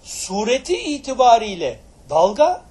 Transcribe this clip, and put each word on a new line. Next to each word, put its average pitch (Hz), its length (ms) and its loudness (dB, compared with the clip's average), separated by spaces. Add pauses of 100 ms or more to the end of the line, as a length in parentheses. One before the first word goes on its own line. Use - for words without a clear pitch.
Sureti 247 720 -4
itibariyle 226 1000 0 (300)
dalga 208 600 2